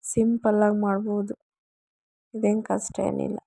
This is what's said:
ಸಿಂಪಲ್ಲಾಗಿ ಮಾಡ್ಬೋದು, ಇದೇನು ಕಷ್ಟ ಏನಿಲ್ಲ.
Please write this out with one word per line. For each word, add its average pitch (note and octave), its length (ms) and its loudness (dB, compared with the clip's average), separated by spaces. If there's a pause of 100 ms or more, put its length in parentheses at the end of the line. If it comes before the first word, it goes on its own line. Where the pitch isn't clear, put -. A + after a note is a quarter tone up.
(120)
ಸಿಂಪಲ್ಲಾಗಿ G#3+ 680 2
ಮಾಡ್ಬೋದು, G#3 520 -2 (1000)
ಇದೇನು G#3+ 280 0
ಕಷ್ಟ G#3 360 -6
ಏನಿಲ್ಲ. - 480 -2